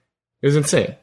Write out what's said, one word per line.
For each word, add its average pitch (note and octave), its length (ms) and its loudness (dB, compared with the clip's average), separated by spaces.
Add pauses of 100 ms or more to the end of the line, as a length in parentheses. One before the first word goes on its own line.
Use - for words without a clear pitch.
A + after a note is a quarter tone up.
(420)
It C#3 60 0
was C#3+ 100 2
insane. C#3+ 460 0